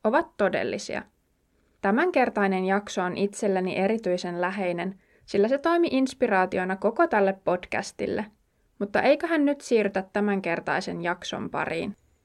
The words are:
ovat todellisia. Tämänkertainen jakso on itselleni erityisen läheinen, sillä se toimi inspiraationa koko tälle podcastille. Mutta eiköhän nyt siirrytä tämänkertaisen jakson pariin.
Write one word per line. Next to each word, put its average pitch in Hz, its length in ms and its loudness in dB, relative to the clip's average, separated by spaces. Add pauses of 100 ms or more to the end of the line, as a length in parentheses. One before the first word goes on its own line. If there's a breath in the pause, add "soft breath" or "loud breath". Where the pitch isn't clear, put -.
ovat 220 340 0
todellisia. - 640 -2 (800)
Tämänkertainen 208 840 2
jakso 196 380 -2
on 180 140 -4
itselleni 190 600 0
erityisen 180 640 0
läheinen, 180 580 -4 (260 soft breath)
sillä 208 220 2
se 269 100 2
toimi 339 340 2
inspiraationa 190 840 0
koko 233 320 2
tälle 196 360 2
podcastille. - 800 -4 (540)
Mutta 208 220 0
eiköhän 302 440 2
nyt 285 160 0
siirrytä 196 420 0 (100)
tämänkertaisen 175 880 -2
jakson - 480 -6
pariin. 170 460 -6 (300)